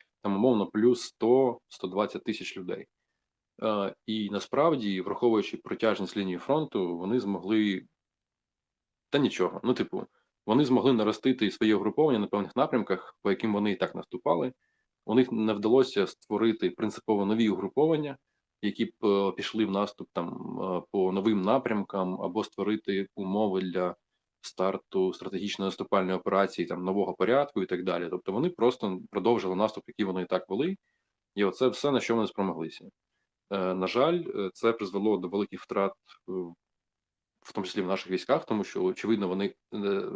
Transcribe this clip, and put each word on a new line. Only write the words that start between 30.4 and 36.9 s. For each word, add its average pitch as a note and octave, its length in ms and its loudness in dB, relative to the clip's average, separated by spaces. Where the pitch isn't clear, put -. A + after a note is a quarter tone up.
вели, D3 280 -2
і G2+ 100 2
оце G2+ 240 2
все, C3 220 0
на C3 100 4
що - 140 0
вони A2 120 2
спромоглися. E2 640 -4
Е, F#2 240 0
на F#2 120 -2
жаль, D3+ 360 2
е, G2 180 -2
це A2+ 180 2
призвело G#2+ 460 0
до C#3 100 -6
великих G2+ 320 -4
втрат, G2 320 -2
е, F#2 40 -8